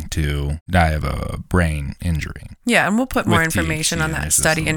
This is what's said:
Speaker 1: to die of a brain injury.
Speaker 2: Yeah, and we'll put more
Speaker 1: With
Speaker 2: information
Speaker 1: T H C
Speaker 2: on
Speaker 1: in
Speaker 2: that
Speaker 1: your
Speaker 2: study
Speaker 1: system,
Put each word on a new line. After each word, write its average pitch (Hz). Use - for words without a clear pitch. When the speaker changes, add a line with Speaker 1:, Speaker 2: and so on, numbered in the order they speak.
Speaker 1:
to 71
die 85
of 76
a -
brain 78
injury. 80
Speaker 2:
Yeah, 190
and 196
we'll 262
put 254
more -
Speaker 1:
With 160
Speaker 2:
information 160
Speaker 1:
T 160
H -
C -
Speaker 2:
on 160
Speaker 1:
in 151
Speaker 2:
that -
Speaker 1:
your 151
Speaker 2:
study 156
Speaker 1:
system, 156